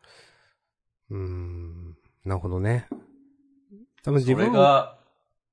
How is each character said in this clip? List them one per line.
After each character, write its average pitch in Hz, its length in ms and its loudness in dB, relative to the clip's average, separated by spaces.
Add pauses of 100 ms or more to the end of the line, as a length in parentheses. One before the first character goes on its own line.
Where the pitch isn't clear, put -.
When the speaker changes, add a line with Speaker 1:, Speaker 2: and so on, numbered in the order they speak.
(1080)
Speaker 1:
う 104 60 -10
ー - 20 -6
ん。 87 800 -10 (260)
な 95 120 -4
る 90 40 -4
ほ 90 100 -6
ど 90 100 -4
ね。 117 280 0 (1160)
多 139 80 -2
分 143 60 4
自 131 180 2
分 185 120 2
Speaker 2:
そ 247 40 0
れ 247 60 2
が、 139 420 4 (540)